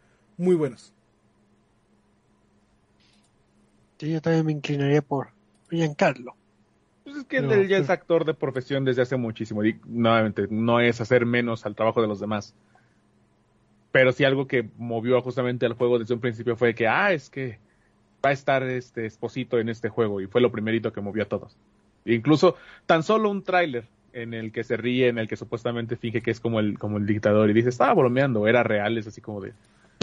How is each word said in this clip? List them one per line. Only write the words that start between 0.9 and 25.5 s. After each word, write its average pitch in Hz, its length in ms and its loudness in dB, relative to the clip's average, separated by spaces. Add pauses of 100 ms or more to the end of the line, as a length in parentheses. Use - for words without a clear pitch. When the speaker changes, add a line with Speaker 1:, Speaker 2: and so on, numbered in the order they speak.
Speaker 2:
Sí, 151 140 -6
yo 156 100 -4
también 160 240 2
me 156 60 0
inclinaría 143 500 0
por 135 260 -4 (420)
Giancarlo. 151 640 -2 (720)
Speaker 3:
Pues 285 140 -14
es 269 60 -10
que 262 180 -2
Speaker 2:
No, 143 100 0
Speaker 3:
él 202 160 4
ya 196 80 2
Speaker 2:
pero 175 80 2
Speaker 3:
es 135 60 -2
actor 165 340 0
de 156 100 -4
profesión 135 500 -4
desde 127 180 2
hace 127 140 -2
muchísimo. 110 480 -6
Y 110 200 2
nuevamente, 113 640 2
no 117 320 0
es 120 200 2
hacer 120 260 2
menos 120 400 -2
al 107 80 -8
trabajo 113 260 0
de 110 80 2
los 101 120 -4
demás. 104 340 -6 (1400)
Pero 131 200 6
sí 143 120 0
algo 135 220 2
que 117 320 -2
movió 117 420 0
justamente 123 460 -2
al 117 80 0
juego 120 240 2
desde 113 160 -2
un 113 60 -6
principio 117 360 -4
fue 117 180 2
que, 113 140 0
ah, 185 240 2
es 151 160 -4
que 131 300 -12 (680)
va 139 60 4
a - 20 2
estar 135 300 0
este 127 420 -8
Esposito 117 540 -4
en 113 100 0
este 113 220 -6
juego. 104 320 -2
Y 95 60 -8
fue 123 120 2
lo 123 100 4
primerito 110 440 -2
que 104 80 -8
movió 104 220 -4
a - 40 -18
todos. - 300 -8 (480)
Incluso 139 500 4 (300)
tan 165 160 4
solo 220 280 2
un 196 120 -6
tráiler 165 420 -2 (280)
en 117 200 -10
el 113 200 -8
que 117 120 -4
se 117 140 -4
ríe, 123 300 2
en 117 100 0
el 110 100 -2
que 107 80 -6
supuestamente 117 600 -6